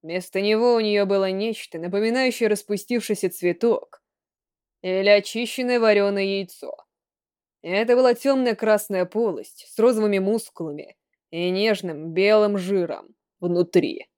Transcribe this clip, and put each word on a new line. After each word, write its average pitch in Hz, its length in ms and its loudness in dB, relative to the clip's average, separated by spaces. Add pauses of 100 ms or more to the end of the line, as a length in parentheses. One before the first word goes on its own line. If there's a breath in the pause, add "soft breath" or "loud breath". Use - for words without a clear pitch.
Вместо 180 400 -6
него 226 340 2
у 226 40 2
неё 208 260 2
было 190 260 0
нечто, 202 480 -6
напоминающее 226 680 -2
распустившийся 208 800 -4
цветок - 760 -2 (800)
или 190 280 0
очищенное 233 720 0
варёное 202 440 2
яйцо. 196 520 -6 (880)
Это 214 340 0
была 247 180 4
тёмная 254 420 0
красная 208 500 0
полость 190 640 -6
с - 120 -10
розовыми 214 400 2
мускулами 170 760 -6 (340)
и 175 180 -4
нежным 185 640 -2
белым 208 440 4
жиром 180 580 -4 (240)
внутри. 175 680 0 (100)